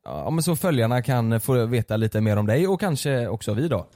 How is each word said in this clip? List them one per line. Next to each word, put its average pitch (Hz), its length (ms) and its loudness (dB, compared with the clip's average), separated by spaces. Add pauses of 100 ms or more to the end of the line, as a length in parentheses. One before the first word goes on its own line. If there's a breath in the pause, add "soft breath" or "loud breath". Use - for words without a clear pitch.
ja, 73 260 -6
men 160 120 0
så 170 140 0
följarna 123 460 2
kan 117 380 2
få 123 260 2
veta 113 300 -2
lite 110 240 0
mer 107 160 2
om 104 100 0
dig 147 220 2
och 190 120 0
kanske 135 480 -2
också 110 260 -6
vi 147 140 -2
då. 101 260 -2